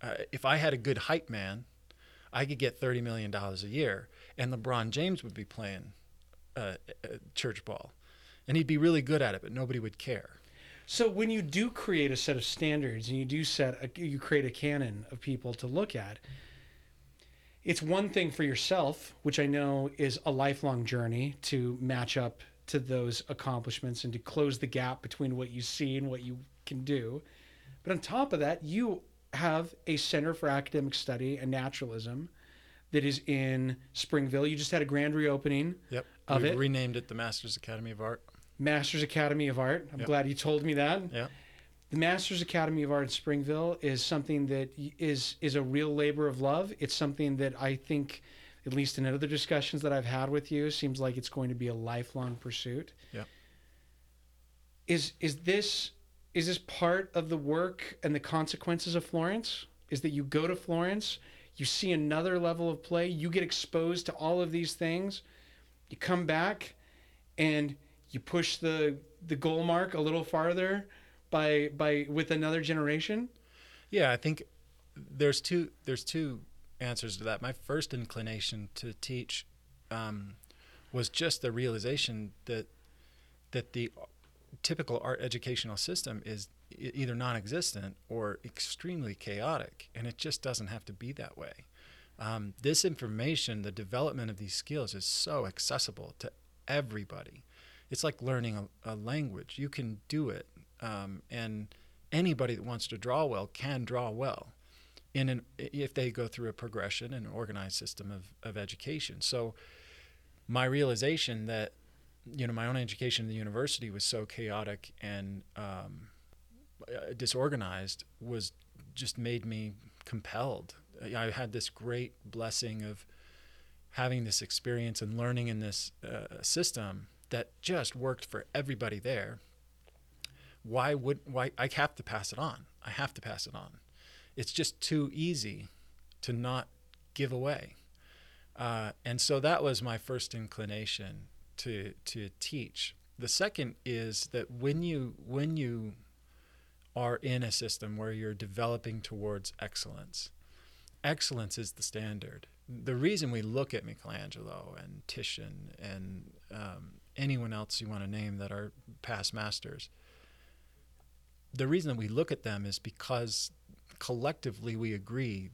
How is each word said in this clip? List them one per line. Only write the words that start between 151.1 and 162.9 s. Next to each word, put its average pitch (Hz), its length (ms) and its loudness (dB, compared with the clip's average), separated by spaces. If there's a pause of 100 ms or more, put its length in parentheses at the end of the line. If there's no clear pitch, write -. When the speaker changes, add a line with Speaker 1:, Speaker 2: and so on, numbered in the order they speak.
Speaker 1:
is 113 160 -6
the - 100 -8
standard. - 640 -6 (200)
The 123 280 -4
reason 156 360 4
we 117 100 0
look 123 320 0
at - 120 -4
Michelangelo 101 960 -10
and 98 260 -14
Titian - 720 -8
and, 95 520 -10 (220)
um, 95 380 -10 (260)
anyone 131 360 0
else 107 280 -4
you 107 60 -6
wanna 101 200 -4
name 104 300 -4
that 98 140 -6
are 104 200 -6 (300)
past 104 320 -4
masters, 107 560 -6 (1600)
the 131 140 0
reason 160 220 4
that 123 80 0
we 107 100 0
look 131 240 2
at - 120 -4
them 101 220 -2
is 101 140 -4
because - 720 -2 (480)